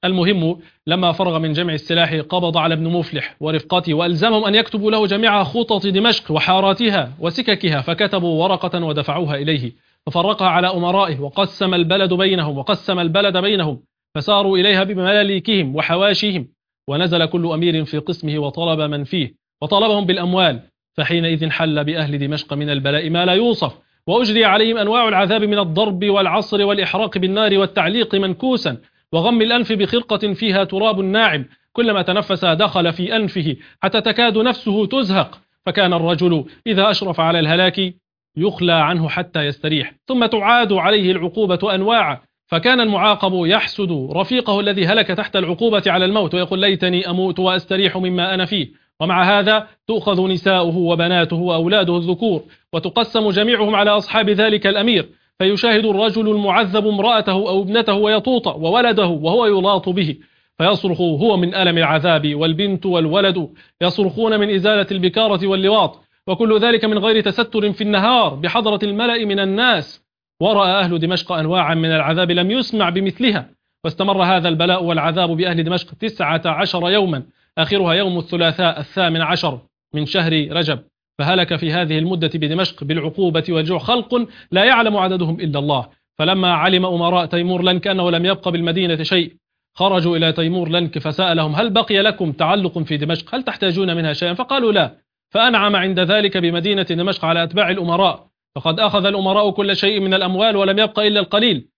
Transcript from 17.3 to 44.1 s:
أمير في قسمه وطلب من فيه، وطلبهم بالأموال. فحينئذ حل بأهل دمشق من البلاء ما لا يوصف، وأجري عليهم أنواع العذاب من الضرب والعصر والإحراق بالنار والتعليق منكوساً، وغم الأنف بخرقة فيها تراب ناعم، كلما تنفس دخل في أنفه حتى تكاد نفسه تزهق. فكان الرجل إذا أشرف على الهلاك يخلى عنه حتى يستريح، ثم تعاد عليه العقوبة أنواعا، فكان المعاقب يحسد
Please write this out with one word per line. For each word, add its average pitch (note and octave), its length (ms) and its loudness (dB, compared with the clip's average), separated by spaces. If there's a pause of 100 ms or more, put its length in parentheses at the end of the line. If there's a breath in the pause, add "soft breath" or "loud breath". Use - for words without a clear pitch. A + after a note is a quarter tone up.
أمير D#3+ 380 0
في D3+ 140 -6
قسمه D3+ 400 -6
وطلب D#3 420 -2
من D3 240 -4
فيه، C#3 300 -4 (280)
وطلبهم G#3 420 2
بالأموال. F3+ 560 0 (360)
فحينئذ E3 540 0
حل D3+ 340 -2
بأهل D3 340 -4
دمشق C#3+ 360 -6
من D3 160 -4
البلاء C#3+ 400 -2
ما E3+ 140 0
لا F3+ 80 2
يوصف، G3 400 0 (340)
وأجري A3 380 2
عليهم G#3+ 340 2
أنواع A3 300 2
العذاب G3+ 360 2
من G#3 140 0
الضرب F#3+ 460 0
والعصر G3+ 600 0
والإحراق G3 540 -2
بالنار G3 400 2
والتعليق G3 560 0
منكوساً، G3 600 -2 (360 soft breath)
وغم A3 300 2
الأنف A3+ 300 0
بخرقة G#3+ 600 -2
فيها G3 320 0
تراب G3 360 0
ناعم، F#3+ 440 0 (280 soft breath)
كلما A3 300 0
تنفس F#3+ 420 -2
دخل F3 480 2
في F3+ 240 -4
أنفه E3+ 400 -2 (260 loud breath)
حتى G3 180 0
تكاد A3 380 0
نفسه G#3+ 480 0
تزهق. G3 520 -2 (280)
فكان F#3 260 2
الرجل E3+ 520 0 (220 loud breath)
إذا G#3 240 2
أشرف F#3 300 -4
على E3 200 2
الهلاك F3+ 540 0 (420)
يخلى F3 360 0
عنه D#3+ 360 2
حتى E3 380 -4
يستريح، D3 480 -4 (120)
ثم B3 200 0
تعاد A3+ 460 2
عليه F#3 400 2
العقوبة F#3 640 -2
أنواعا، F#3+ 440 0 (280)
فكان A#3+ 340 0
المعاقب G3+ 520 2 (140)
يحسد E3+ 640 -2